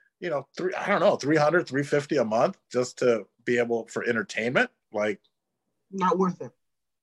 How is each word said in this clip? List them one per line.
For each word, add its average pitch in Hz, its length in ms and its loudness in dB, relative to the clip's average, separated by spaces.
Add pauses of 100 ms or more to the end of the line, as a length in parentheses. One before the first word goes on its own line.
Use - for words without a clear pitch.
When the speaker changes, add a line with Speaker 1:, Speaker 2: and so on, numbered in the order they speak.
(200)
Speaker 1:
you 175 100 -6
know, 143 180 -4 (100)
three, 180 160 -4
I - 140 -6
don't 190 120 2
know, 165 160 4
three 147 220 0
hundred, 151 300 4
three 139 160 -2
fifty 143 340 0
a 120 80 2
month 120 320 0 (140)
just 123 280 -4
to 117 260 2 (200)
be 120 140 2
able 117 280 -2
for 101 160 -8
entertainment, 120 680 -2 (220)
like, 107 300 -2 (720)
Speaker 2:
Not 180 260 0
worth 180 240 0
it. 127 100 -12 (520)